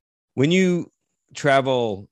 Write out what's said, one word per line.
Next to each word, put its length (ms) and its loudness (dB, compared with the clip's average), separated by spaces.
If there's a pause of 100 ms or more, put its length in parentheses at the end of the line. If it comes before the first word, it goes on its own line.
(340)
When 160 0
you 400 0 (420)
travel 800 0